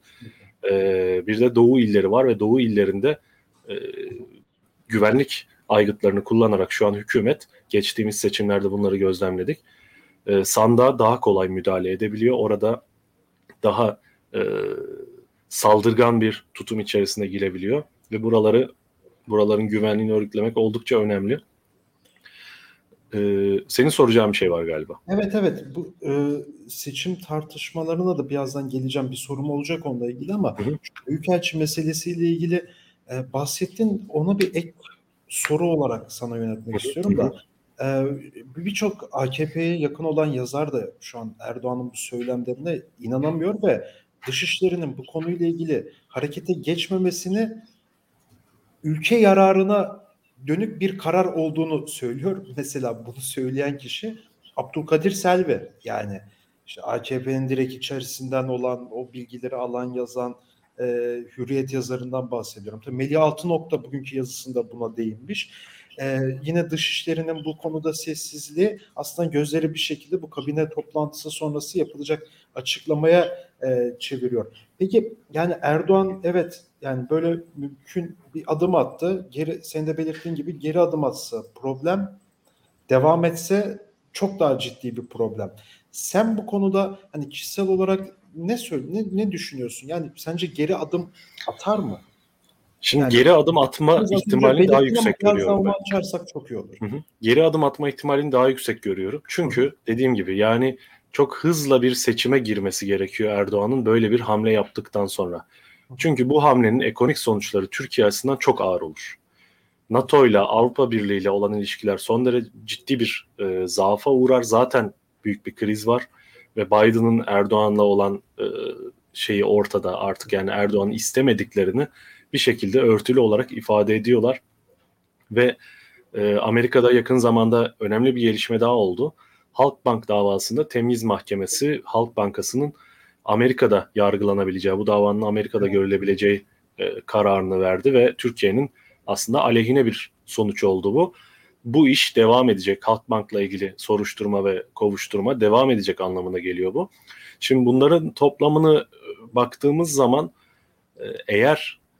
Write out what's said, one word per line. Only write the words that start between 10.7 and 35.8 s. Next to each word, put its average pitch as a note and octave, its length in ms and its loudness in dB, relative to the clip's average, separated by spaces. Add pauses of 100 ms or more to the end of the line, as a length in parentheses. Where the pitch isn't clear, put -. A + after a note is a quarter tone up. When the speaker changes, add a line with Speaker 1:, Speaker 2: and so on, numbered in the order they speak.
Speaker 1:
daha A#2+ 200 4
kolay F#2+ 280 2
müdahale F#2 440 -2
edebiliyor. G#2+ 480 0
Orada G#2+ 460 0 (800)
daha, G#2+ 360 0 (360)
e, G#2 40 -2 (1080)
saldırgan A2+ 720 4
bir A2 320 -2
tutum G#2+ 260 -8
içerisine G2+ 480 -2
girebiliyor F#2+ 560 -4 (280)
ve A2 120 -4
buraları, A2+ 480 6 (560)
buraların G#2+ 400 2
güvenliğini G#2+ 460 0
örgütlemek G#2+ 440 -2
oldukça A2+ 420 0
önemli. G#2 400 -2 (1700)
E, G#2 60 -2 (480)
senin C3+ 220 2
soracağın A#2 420 4
bir G2+ 60 -4
şey F#2 140 2
var E2+ 120 -2
galiba. D#2 300 -6 (160)
Speaker 2:
Evet, G3+ 260 -2
evet. F#3+ 300 -2 (100)
Bu, E3+ 180 -10 (120)
e, C#3 60 -4 (580)
seçim - 460 -8
tartışmalarına E3 1040 -6
da C3+ 120 -6
birazdan C#3 400 -6
geleceğim. C3 420 -4
Bir B2 40 -10
sorum C#3 340 -8
olacak D3 360 -6
onunla B2 260 -6
ilgili C#3+ 220 -10
ama F3 260 -2
Speaker 1:
Hı G#2 40 -6
hı. D3 140 -4 (300)
Speaker 2:
büyükelçi D#3+ 500 -2
meselesiyle D#3+ 680 -4
ilgili, E3+ 400 0 (460)
e, B2+ 220 -8
bahsettin. F#3 760 -4
Ona F#3 300 0
bir F#3 160 0
ek E3+ 180 -6 (540)
soru D#3+ 400 0
olarak C3 440 -2